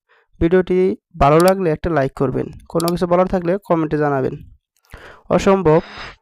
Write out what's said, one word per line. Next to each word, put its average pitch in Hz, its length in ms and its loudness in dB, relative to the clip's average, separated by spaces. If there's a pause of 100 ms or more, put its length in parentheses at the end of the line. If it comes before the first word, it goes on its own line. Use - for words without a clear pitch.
(400)
ভিডিওটি 180 380 2 (420)
ভালো 147 200 4
লাগলে 190 300 2
একটা 156 200 -4
লাইক 139 240 -2
করবেন, 131 340 -4 (200)
কোনো 170 220 -4
কিছু 175 180 -2
বলার 180 200 2
থাকলে 175 260 -2 (120)
কমেন্টে 160 320 -2
জানাবেন। 143 380 -2 (920)
অসম্ভব 175 500 2 (420)